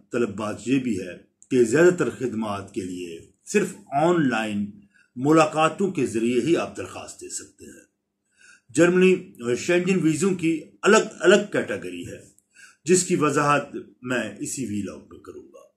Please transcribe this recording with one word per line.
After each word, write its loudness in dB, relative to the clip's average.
तलब -2
बात -8
ये 2
भी -2
है -8
कि 6
ज़्यादातर 4
खिदमात -6
के -4
लिए -10
सिर्फ -2
ऑनलाइन 0
मुलाकातों 2
के -2
ज़रिए 0
ही 2
आप -4
दरख्वास्त -14
दे -16
सकते -16
हैं। -20
जर्मनी 4
और 0
शेंजन 0
वीज़ों 0
की -2
अलग-अलग 4
कैटेगरी -6
है, -16
जिसकी 2
वजाहत 0
मैं -6
इसी -8
व्लॉग -8
में -20
करूँगा। -20